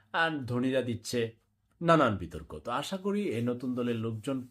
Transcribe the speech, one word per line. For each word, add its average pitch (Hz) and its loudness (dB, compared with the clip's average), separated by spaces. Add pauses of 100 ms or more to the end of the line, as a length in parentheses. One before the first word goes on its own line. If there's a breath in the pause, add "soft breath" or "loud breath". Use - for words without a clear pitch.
(140)
আর 160 0
ধনীরা 127 2
দিচ্ছে, 117 -2 (460)
নানান 151 6
বিতর্ক। 80 -10
তো 117 -6
আশা 147 -2
করি 202 -2
এই 117 0
নতুন 123 -2
দলের 120 0
লোকজন 117 -4